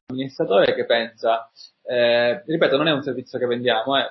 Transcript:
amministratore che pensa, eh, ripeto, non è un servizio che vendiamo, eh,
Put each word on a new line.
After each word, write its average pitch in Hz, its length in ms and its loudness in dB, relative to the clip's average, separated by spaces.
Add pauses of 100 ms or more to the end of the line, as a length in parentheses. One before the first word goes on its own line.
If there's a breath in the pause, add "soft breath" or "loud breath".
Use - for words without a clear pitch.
amministratore 135 640 0
che 120 120 -2
pensa, 113 640 -2 (320 loud breath)
eh, 120 640 0
ripeto, 156 300 0
non 151 100 2
è 160 60 2
un 135 100 -2
servizio 123 380 -8
che 123 60 -2
vendiamo, 120 520 0
eh, 123 120 -2